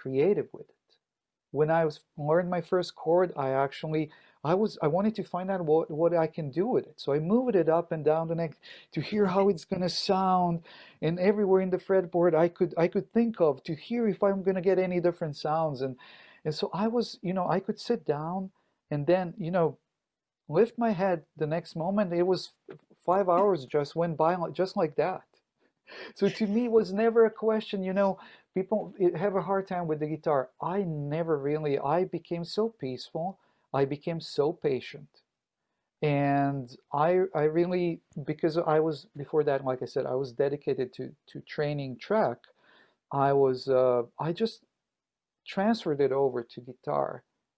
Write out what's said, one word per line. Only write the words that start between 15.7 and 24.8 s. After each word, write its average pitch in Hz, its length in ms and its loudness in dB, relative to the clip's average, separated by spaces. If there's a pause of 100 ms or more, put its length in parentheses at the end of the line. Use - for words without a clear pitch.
And, 131 160 -4 (480)
and 156 100 -2
so - 180 -4
I 208 160 -2
was, 226 340 -4
you 175 100 -4
know, 180 160 -2
I 170 120 0
could 214 180 -6
sit 220 260 -4
down 170 460 -4 (400)
and 143 160 -4
then, 175 320 2
you 170 120 -6
know, 165 280 0 (680)
lift 185 300 0
my 233 120 0
head 185 340 0 (120)
the 151 100 -4
next 165 280 -6
moment. 180 380 -2
It 175 100 2
was 180 300 0 (520)
five 185 240 2
hours 180 380 2
just 147 300 -2
went 165 200 -2
by 160 200 2
li-, 165 160 -4
just 185 240 -2
like 160 200 0